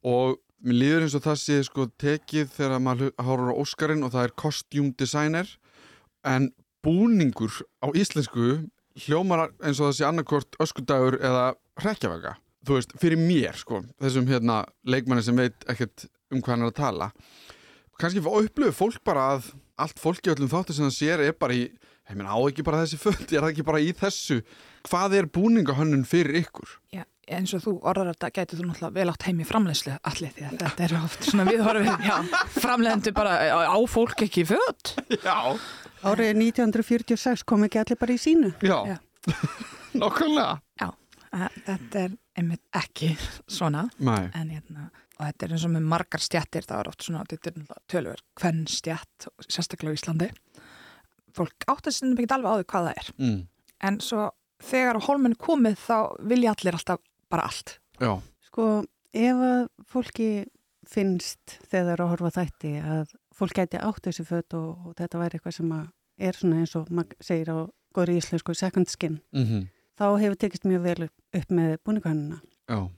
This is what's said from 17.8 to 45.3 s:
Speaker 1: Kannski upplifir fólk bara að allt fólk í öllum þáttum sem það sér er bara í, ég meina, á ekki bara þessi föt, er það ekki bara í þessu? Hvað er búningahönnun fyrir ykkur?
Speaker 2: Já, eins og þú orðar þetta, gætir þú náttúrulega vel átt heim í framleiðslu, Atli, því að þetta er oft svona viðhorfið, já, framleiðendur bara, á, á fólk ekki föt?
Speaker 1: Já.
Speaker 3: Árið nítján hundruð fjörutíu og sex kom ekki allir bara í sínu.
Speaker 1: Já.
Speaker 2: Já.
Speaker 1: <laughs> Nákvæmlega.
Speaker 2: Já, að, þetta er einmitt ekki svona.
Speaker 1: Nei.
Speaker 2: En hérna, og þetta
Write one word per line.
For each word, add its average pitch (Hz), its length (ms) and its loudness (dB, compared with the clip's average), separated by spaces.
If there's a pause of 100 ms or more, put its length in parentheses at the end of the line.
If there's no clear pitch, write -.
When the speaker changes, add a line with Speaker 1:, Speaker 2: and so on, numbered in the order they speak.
Speaker 1:
Kannski 175 240 -2
upplifir 214 560 2
fólk 226 240 0
bara 143 300 2
að 135 160 -4 (340)
allt - 160 -6
fólk 170 240 -2
í 180 80 2
öllum 139 180 2
þáttum 165 300 -2
sem 147 80 2
það 131 80 0
sér 156 300 0
er 156 100 2
bara 127 240 0
í, 120 80 0
ég - 480 -20
meina, 98 160 -6
á 110 80 2
ekki 143 240 0
bara 160 220 2
þessi 156 180 -6
föt, - 220 0
er 147 180 2
það 160 80 2
ekki 156 160 -4
bara 156 160 2
í 165 160 2
þessu? 190 380 -2 (500)
Hvað 190 320 2
er 170 160 2
búningahönnun 156 720 4
fyrir 160 320 4
ykkur? - 380 -6 (180)
Speaker 2:
Já, 180 80 -10 (320)
eins 185 240 -2
og 160 80 -6
þú 202 160 0
orðar 185 300 0
þetta, - 180 -6
gætir 175 320 -6
þú 180 60 -4
náttúrulega 165 320 -6
vel 185 100 2
átt - 160 -6
heim 175 160 0
í 156 80 -6
framleiðslu, 151 480 0 (140)
Atli, 147 180 -6
því 147 160 -12
að - 160 -8
þetta 170 240 -2
er 165 160 0
oft - 300 -4
svona 190 180 4
viðhorfið, 214 560 2
já, 208 100 2 (460)
framleiðendur 226 560 2
bara, 202 240 2
á, 160 160 4 (160)
á 208 40 4 (120)
fólk 233 380 2
ekki 175 260 2
föt? - 400 0 (240)
Speaker 1:
Já. - 180 0 (720)
Speaker 3:
Árið 214 320 2
nítján 226 320 4
hundruð 226 220 0
fjörutíu 233 260 0
og - 80 -4
sex 247 160 0
kom 214 240 4
ekki 220 160 0
allir 233 160 -2
bara 247 160 2
í 240 80 -2
sínu. 311 400 6
Speaker 1:
Já. 190 240 4
Speaker 2:
Já. 95 120 -6 (280)
Speaker 1:
<laughs> - 160 0 (560)
Nákvæmlega. 269 600 2 (200)
Speaker 2:
Já, 185 100 -2 (420)
að, 180 260 -4 (100)
þetta 190 360 -4
er 185 120 -4 (180)
einmitt 170 300 -2 (100)
ekki 160 380 -2 (340)
svona. 156 400 -2 (160)
Speaker 1:
Nei. 104 320 0
Speaker 2:
En 160 180 -8
hérna, 151 360 -14 (260)
og 147 140 -8
þetta 147 200 -6